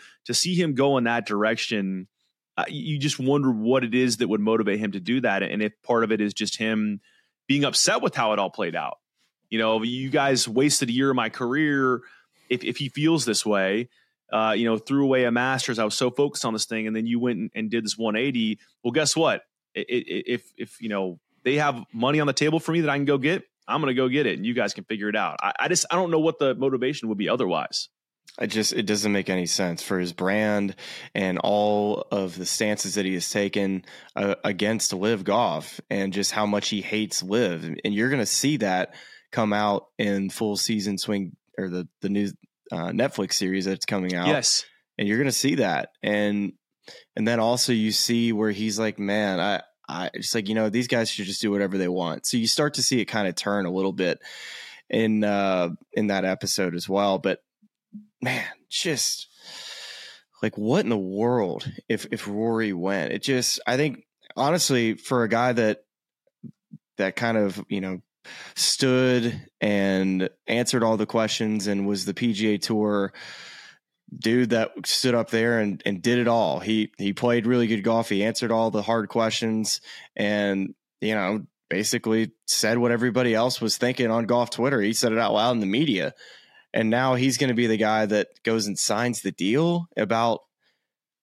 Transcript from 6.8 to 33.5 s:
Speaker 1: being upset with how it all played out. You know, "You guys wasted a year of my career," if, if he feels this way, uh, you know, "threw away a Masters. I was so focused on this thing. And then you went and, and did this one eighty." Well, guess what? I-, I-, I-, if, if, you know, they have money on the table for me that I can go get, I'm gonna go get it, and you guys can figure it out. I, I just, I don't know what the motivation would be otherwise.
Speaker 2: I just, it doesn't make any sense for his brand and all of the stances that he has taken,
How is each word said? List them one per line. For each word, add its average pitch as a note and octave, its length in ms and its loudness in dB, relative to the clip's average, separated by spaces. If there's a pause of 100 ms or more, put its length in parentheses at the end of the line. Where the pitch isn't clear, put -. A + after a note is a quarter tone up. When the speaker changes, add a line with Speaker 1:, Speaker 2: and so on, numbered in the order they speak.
Speaker 1:
being C#3+ 160 2
upset F#3 400 2
with A3+ 100 0
how A2+ 200 2
it G#2 60 2
all G2 120 0
played E2+ 240 -4
out. D2+ 240 -6 (500)
You A2+ 80 -2
know, A2 240 2
"You B2+ 280 -4
guys C#3 380 2
wasted B2+ 420 2
a - 40 -2
year C3+ 160 2
of C3 60 2
my A2+ 140 0
career," C3 720 0 (480)
if, B2+ 140 -2
if A#2+ 140 -4
he C#3 120 -6
feels D3+ 360 2
this A2 180 0
way, G2+ 460 2 (420)
uh, A2 240 2
you A2+ 100 2
know, A2+ 120 2
"threw C#3 260 0
away C3 220 4
a A#2+ 60 2
Masters. B2+ 480 0
I A2+ 40 2
was G#2+ 120 0
so B2 160 2
focused C#3+ 340 0
on A2+ 80 0
this G#2+ 120 -4
thing. A2 200 -4
And A2 100 -2
then A2+ 120 -2
you A#2 120 0
went A#2+ 200 0
and, G#2+ 160 -6
and A2 160 -4
did A2+ 120 0
this G#2 140 -6
one A2 180 0
eighty." A#2 440 0 (240)
Well, A#2+ 80 0
guess D3 240 2
what? D3+ 260 2 (340)
I-, - 40 -4
I-, - 120 -4
I-, G#2 360 -2
if, A#2+ 300 -6
if, - 220 -12
you A2+ 100 -8
know, F#2+ 300 -4 (240)
they C3 120 2
have C#3+ 360 0
money C3 280 2
on D3 80 2
the C3+ 60 0
table D#3 260 2
for E3 120 -4
me E3+ 100 2
that D3+ 80 0
I C#3+ 80 0
can C#3+ 80 0
go C#3+ 120 4
get, D#3 260 0 (240)
I'm C3+ 140 0
gonna C3+ 120 0
go C3 140 2
get C3+ 180 2
it, F2 120 0
and F#2+ 80 -6
you A#2+ 80 -2
guys A2 200 0
can G2 120 -12
figure G#2+ 240 -4
it G#2 60 -2
out. F2+ 260 -2
I, G2+ 180 -2
I C#3 80 0
just, F3 240 0
I F3 40 0
don't F3 160 0
know D#3+ 80 4
what D#3+ 200 0
the C3+ 160 2
motivation C3 540 -2
would G#2 80 -2
be F#2 120 -2
otherwise. F#2 600 -2 (500)
Speaker 2:
I - 80 -2
just, G#2+ 260 0
it G#2+ 140 -2
doesn't G#2 240 0
make G2 180 0
any F#2 160 0
sense E2+ 380 -2
for F#2+ 160 -2
his F2+ 120 -2
brand G2+ 640 0 (380)
and F#2 240 0
all G#2 720 2
of F#2+ 240 -2
the F2+ 120 -6
stances G#2 480 -2
that G2+ 100 0
he F#2+ 80 0
has F2 160 -4
taken, G2 560 0 (300)